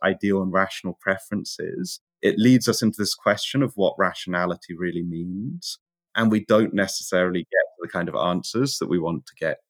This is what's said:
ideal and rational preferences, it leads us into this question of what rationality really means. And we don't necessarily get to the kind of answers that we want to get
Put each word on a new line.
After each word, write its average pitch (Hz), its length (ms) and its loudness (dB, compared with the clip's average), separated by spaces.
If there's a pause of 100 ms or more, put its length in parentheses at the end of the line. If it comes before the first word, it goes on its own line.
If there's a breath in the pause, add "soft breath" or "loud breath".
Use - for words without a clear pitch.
ideal 98 400 2
and 92 120 -2
rational 95 480 -2
preferences, - 1000 -6 (220)
it - 180 2
leads 120 300 6
us 110 120 2
into 107 160 2
this 101 160 0
question - 480 0
of 127 140 -2
what 95 240 2
rationality 90 720 -2
really 87 300 -4
means. 90 760 -8 (360)
And 113 160 4
we 107 140 2
don't 110 280 4
necessarily 92 680 0
get - 40 -8
to - 360 -2
the 85 80 -8
kind 87 200 -4
of 76 60 -4
answers 90 640 0
that - 100 -4
we 90 80 2
want 80 300 -4
to - 120 -20
get 80 180 -2 (120)